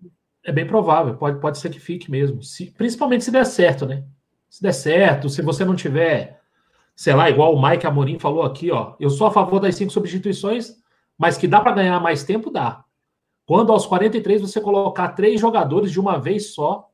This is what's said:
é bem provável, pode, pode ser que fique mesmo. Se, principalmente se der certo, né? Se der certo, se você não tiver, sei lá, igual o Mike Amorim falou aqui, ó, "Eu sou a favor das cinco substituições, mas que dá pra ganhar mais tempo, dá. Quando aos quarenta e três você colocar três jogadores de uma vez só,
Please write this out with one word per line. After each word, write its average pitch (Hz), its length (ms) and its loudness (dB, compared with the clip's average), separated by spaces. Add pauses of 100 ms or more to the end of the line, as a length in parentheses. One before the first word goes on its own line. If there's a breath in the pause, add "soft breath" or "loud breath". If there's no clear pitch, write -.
(460)
é 175 60 -6
bem 160 160 -2
provável, 165 480 0
pode, 143 240 -4
pode 147 180 -4
ser - 120 -8
que 147 100 -14
fique 175 300 -10
mesmo. 135 320 -2
Se, - 300 -16
principalmente 240 520 -2
se 240 80 -4
der 254 140 4
certo, 165 400 2
né? 139 180 -8 (460)
Se - 120 -20
der 185 120 0
certo, 151 560 2
se 160 120 -4
você 160 220 -2
não 185 120 2
tiver, 160 640 -2 (560)
sei - 180 2
lá, 156 160 6
igual 151 240 4
o 139 80 2
Mike 170 240 2
Amorim 143 340 -2
falou 156 240 -2
aqui, 160 280 -4
ó, 113 280 -4
"Eu 143 100 0
sou 139 180 2
a 202 40 2
favor 190 280 2
das 190 160 0
cinco 196 160 -4
substituições, 196 840 -6 (420)
mas 165 200 0
que 185 100 -2
dá 196 140 4
pra 240 100 2
ganhar 185 280 2
mais 165 240 -2
tempo, 220 260 -4
dá. 131 340 -6 (640)
Quando 208 260 4
aos 214 140 2
quarenta 214 320 0
e 214 40 -2
três 202 200 2
você 196 200 -6
colocar 196 480 -2
três 214 300 2
jogadores 202 520 0
de 160 80 -2
uma 190 200 0
vez 190 340 -4
só, - 400 -4